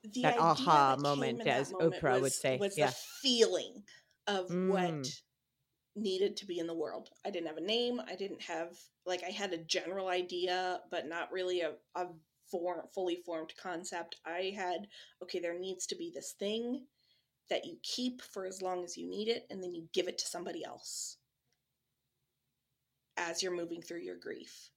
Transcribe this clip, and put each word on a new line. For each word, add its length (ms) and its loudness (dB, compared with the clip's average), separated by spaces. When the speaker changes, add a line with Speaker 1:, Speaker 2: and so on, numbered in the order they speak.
Speaker 1:
The 220 0
Speaker 2:
That 100 8
Speaker 1:
idea 20 4
Speaker 2:
aha 460 8
Speaker 1:
that 200 6
came 240 4
Speaker 2:
moment, 120 -2
Speaker 1:
in 100 2
that 120 4
Speaker 2:
as 100 -4
Speaker 1:
moment 320 4
Speaker 2:
Oprah 160 6
would 120 2
Speaker 1:
was, 80 -2
Speaker 2:
say. 180 4
Speaker 1:
was 180 0
Speaker 2:
Yeah. 120 6
Speaker 1:
the 60 2
feeling 640 4
of 240 0
Speaker 2:
Mm. 140 2
Speaker 1:
what 580 2
needed 420 2
to 80 -12
be 120 -4
in 80 -2
the 80 -4
world. 360 -4
I 60 -2
didn't 180 -4
have 100 -8
a 40 -6
name. 380 0
I 160 -8
didn't 260 -6
have, 360 -6
like, 180 -2
I 60 -4
had 220 -4
a 120 -2
general 440 -2
idea, 800 0
but 160 -4
not 260 -4
really 300 0
a, 140 -2
a 140 -2
for-, 440 -2
fully 220 2
formed 400 -6
concept. 680 -6
I 320 -4
had, 320 -4
"Okay, 180 -6
there 180 -2
needs 300 -6
to 80 -4
be 140 -8
this 220 -10
thing 560 -2
that 180 -2
you 160 -12
keep 400 -4
for 240 -8
as 160 -8
long 220 -2
as 120 -10
you 120 -8
need 200 -2
it, 220 -2
and 120 -8
then 120 -6
you 180 -10
give 160 2
it 100 -6
to 80 -2
somebody 380 -6
else 540 -10
as 260 -2
you're 100 0
moving 300 -4
through 180 -10
your 180 -8
grief." 580 -12